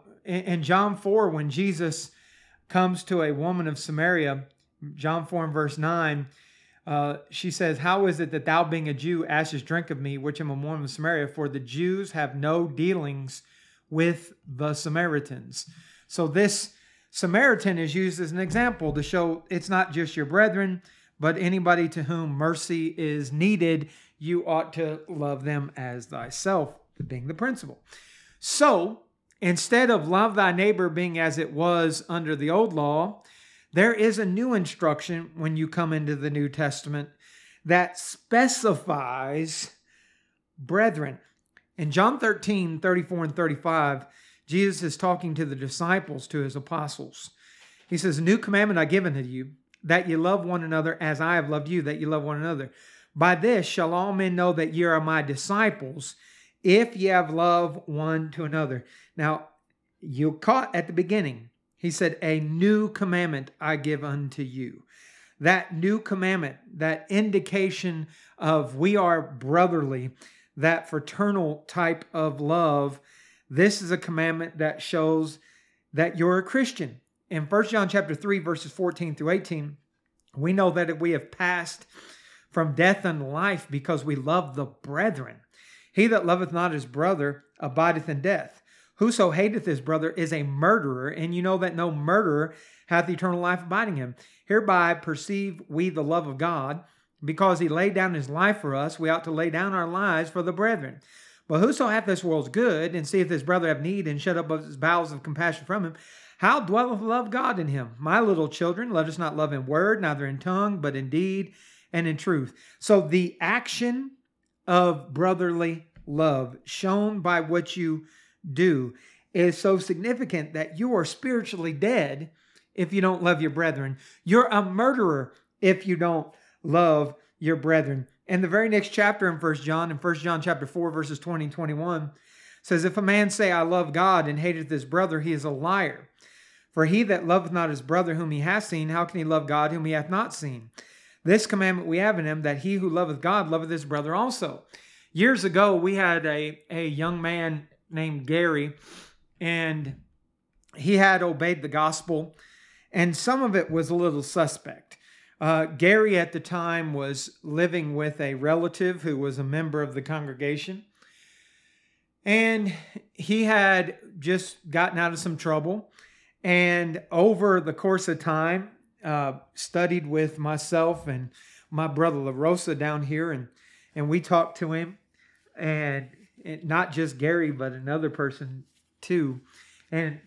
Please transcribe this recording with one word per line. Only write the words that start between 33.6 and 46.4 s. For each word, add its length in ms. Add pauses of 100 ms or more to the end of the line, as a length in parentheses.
there 220
is 240
a 80
new 300
instruction 800
when 200
you 120
come 260
into 220
the 160
New 180
Testament 600 (540)
that 360
specifies 1700 (840)
brethren. 640 (580)
In 140
John 260
thirteen, 640
thirty-four 440
and 120
thirty-five, 720 (400)
Jesus 340
is 160
talking 380
to 100
the 100
disciples, 720
to 120
his 160